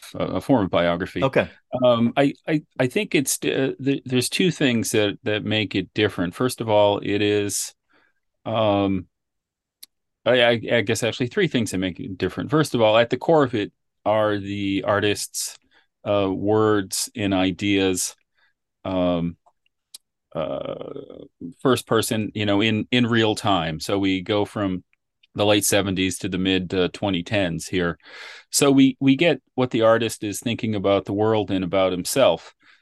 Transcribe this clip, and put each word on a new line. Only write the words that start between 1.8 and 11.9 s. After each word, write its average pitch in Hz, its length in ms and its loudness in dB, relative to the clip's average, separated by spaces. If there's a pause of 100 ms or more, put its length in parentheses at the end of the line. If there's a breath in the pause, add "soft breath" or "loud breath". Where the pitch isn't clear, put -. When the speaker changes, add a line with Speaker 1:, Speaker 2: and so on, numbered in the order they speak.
Speaker 1:
Um, 117 320 2
I, 143 160 2 (140)
I, 156 160 -2 (160)
I 131 80 0
think 208 260 -4
it's, 147 320 0
uh, - 360 -2
th-, 131 240 -2
there's 127 240 -2
two 185 200 0
things 120 400 0
that, 107 320 0
that 104 220 -4
make 107 320 -2
it 95 180 -4
different. 95 400 0
First 127 280 -2
of 113 60 -8
all, 104 360 4
it 101 180 -2
is, 104 540 -2 (680)
um, 101 640 0 (1200)
I, 123 160 4
I, 120 200 4 (100)
I 120 100 2
guess 110 220 -2
actually 120 240 -2
three 190 200 0
things 120 220 -2
that - 80 -6
make 92 220 -4